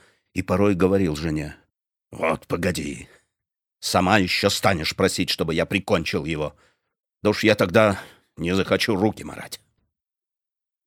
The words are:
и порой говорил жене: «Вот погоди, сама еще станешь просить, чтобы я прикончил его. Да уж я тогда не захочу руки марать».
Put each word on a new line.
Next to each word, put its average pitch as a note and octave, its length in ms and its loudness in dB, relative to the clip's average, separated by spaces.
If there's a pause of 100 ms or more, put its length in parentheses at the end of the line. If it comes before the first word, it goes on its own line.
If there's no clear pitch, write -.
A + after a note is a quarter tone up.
(340)
и F#2 80 -4
порой G2 320 2
говорил F#2 420 2
жене: D2+ 400 -6 (540)
«Вот - 380 -4
погоди, D#2 600 -6 (720)
сама F#2 380 2
еще G2 320 0
станешь - 460 0
просить, F#2+ 340 0
чтобы D#2+ 240 -2
я E2 140 0
прикончил F2+ 580 -2
его. D2+ 300 -6 (680)
Да G#2 80 2
уж - 140 0
я G#2+ 100 6
тогда G#2 460 2 (380)
не E2+ 180 -2
захочу G2 400 0
руки G#2 280 0
марать». - 380 -14 (1300)